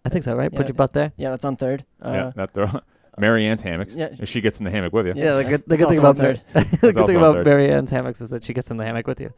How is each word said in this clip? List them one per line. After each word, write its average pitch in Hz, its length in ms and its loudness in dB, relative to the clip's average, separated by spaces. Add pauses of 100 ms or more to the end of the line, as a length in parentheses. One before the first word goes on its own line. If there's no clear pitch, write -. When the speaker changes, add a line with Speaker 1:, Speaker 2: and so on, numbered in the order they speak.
Speaker 1:
I 127 60 -6
think 175 140 -2
so. 120 100 -4
Right? 135 160 -2
Put 147 120 -4
Speaker 2:
Yeah. 139 60 -6
Speaker 1:
your 135 60 -8
butt 135 180 0
there. 147 240 -2
Speaker 2:
Yeah, 131 140 -6
that's 131 160 -8
on 135 100 -4
Third. 135 280 -4 (200)
Speaker 3:
Yeah, 107 220 -4
Speaker 2:
Uh, 127 100 -10
Speaker 3:
that 95 160 -6
they're 101 160 -2
all, 92 140 -6 (160)
<laughs> - 200 -20
Mary 107 280 2
Ann's 110 160 -2
hammocks. 95 320 -6
Speaker 2:
Yeah. 160 140 -6 (100)
Speaker 3:
If 107 100 -8
she 113 140 -4
gets 107 160 -6
in 110 60 -8
the 90 60 -6
hammock 92 220 -4
with 107 140 0
you. 87 100 -2
Speaker 2:
Yeah, 147 80 -4
Speaker 1:
Yeah, 156 60 2
the 139 140 0
Speaker 2:
that's, 123 40 -6
Speaker 1:
good, 143 140 -2
the - 140 -12
Speaker 2:
that's 151 40 2
Speaker 1:
good 170 80 4
thing 156 160 4
Speaker 2:
also 143 40 10
on 139 80 6
Speaker 1:
about 139 60 -4
Mar-, 135 120 2
Speaker 2:
Third. - 100 -12
Speaker 1:
<laughs> - 80 -20 (180)
the 160 60 0
good 226 180 4
Speaker 3:
That's 180 120 4
Speaker 1:
thing - 100 2
Speaker 3:
also - 0 -
on - 0 -
Speaker 1:
about 160 200 8
Speaker 3:
Third. 175 100 0
Speaker 1:
Mary 143 260 6
Ann's 139 180 0
hammocks 127 300 -6
is 113 100 -12
that 113 140 -8
she 120 80 -10
gets 120 180 -6
in 117 60 -8
the 110 80 -6
hammock 113 220 -6
with 131 140 -6
you. 127 180 -12